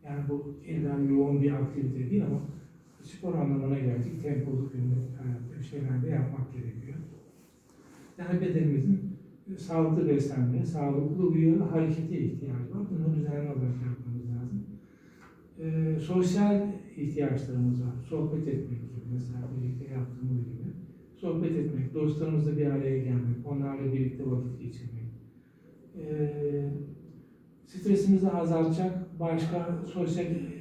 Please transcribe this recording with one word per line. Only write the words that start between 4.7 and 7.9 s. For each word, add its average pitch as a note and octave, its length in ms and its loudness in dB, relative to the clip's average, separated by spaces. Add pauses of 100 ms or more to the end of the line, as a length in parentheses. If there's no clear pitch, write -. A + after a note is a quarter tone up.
günlük B2 480 0
hayatta B2 380 -6
bir B2+ 40 -6
şeyler C3 400 -2
de D#3+ 40 0
yapmak - 460 -2
gerekiyor. - 440 -8 (1200)